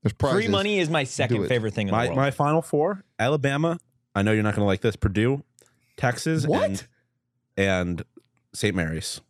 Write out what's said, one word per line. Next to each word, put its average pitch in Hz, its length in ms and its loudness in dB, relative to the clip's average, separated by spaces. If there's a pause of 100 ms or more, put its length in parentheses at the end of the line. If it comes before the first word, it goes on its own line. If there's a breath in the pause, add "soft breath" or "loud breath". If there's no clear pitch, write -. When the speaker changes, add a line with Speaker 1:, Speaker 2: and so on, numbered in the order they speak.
Speaker 1:
There's 120 120 2
prizes. 165 300 0
Speaker 2:
Free 226 80 -2
money 202 280 2
is 170 100 0
my 156 160 2
second 123 320 0
Speaker 1:
Do 101 60 0
it. - 40 -2
Speaker 2:
favorite 110 260 0
thing 107 140 -2
in 95 40 0
the 104 60 2
Speaker 3:
My, 120 100 2
Speaker 2:
world. 131 100 -2
Speaker 3:
my 139 140 2
final 151 300 0
four, 170 420 -2 (140)
Alabama. 143 600 0 (360)
I 98 60 2
know 104 120 4
you're 107 100 2
not 104 100 0
gonna 104 140 2
like 95 140 0
this. 110 140 0
Purdue, 113 480 0 (540 soft breath)
Texas, 151 480 -2
Speaker 1:
What? 170 200 0
Speaker 3:
and, - 220 -4 (720)
and 90 460 0 (500)
Saint 107 220 -2
Mary's. 80 540 -4